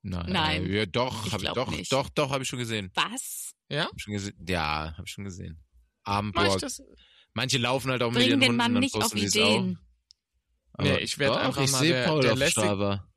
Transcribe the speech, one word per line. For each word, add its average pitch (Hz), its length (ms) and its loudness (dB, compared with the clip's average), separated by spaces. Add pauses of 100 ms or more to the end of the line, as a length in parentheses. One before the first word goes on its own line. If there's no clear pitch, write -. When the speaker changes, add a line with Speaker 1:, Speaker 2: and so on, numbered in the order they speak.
Speaker 1:
Nein. 87 300 -6
Speaker 2:
Nein. 156 380 0
Speaker 1:
Ja, 104 160 0
doch, 110 400 -2
Speaker 2:
Ich 92 60 -4
Speaker 1:
hab 101 100 -4
ich, - 40 -6
Speaker 2:
glaub - 100 -2
Speaker 1:
doch, 127 140 -2
Speaker 2:
nicht. 82 220 -4
Speaker 1:
doch, 131 180 0
doch, 139 200 0
hab 135 120 -2
ich 127 60 -4
schon 131 100 -6
gesehen. 110 360 -4
Speaker 2:
Was? - 600 -6 (140)
Speaker 3:
Ja? 147 160 -2
Speaker 1:
Hab - 120 -6
ich - 60 -12
schon 104 120 -8
gesehen. 101 200 -6 (140)
Ja, 78 480 -2
hab 92 100 -14
ich - 60 -12
schon 101 120 -12
gesehen. 90 380 -12 (420)
Speaker 3:
Mach 101 420 0
ich 98 100 4
Speaker 1:
Abendbrot. 92 60 -2
Speaker 3:
das? - 200 -8 (520)
Speaker 1:
Manche 131 240 0
laufen 123 320 0
halt 127 120 2
auch 120 80 2
mit 165 80 0
Speaker 2:
Bring 247 120 4
Speaker 1:
ihren 269 100 4
Speaker 2:
den 262 80 4
Speaker 1:
Hunden, 240 80 2
Speaker 2:
Mann 240 180 2
Speaker 1:
dann 240 60 4
Speaker 2:
nicht 262 160 0
auf 214 60 2
Speaker 1:
posten 220 160 0
sie's 202 180 0
auch. 214 300 4
Speaker 2:
Ideen. 180 120 -4 (920)
Speaker 1:
Aber 139 220 0
Speaker 3:
Nee, - 60 0
ich - 180 -4
werd 139 180 2
Speaker 1:
doch, - 100 0
Speaker 3:
einfach 135 180 0
Speaker 1:
ich 131 60 2
Speaker 3:
mal 135 100 2
Speaker 1:
seh 160 120 4
Speaker 3:
der, 127 120 2
Speaker 1:
Paul 156 180 4
Speaker 3:
der 120 100 6
Speaker 1:
auf 110 60 2
Speaker 3:
lässig- 151 140 4
Speaker 1:
Strava. 101 540 0 (100)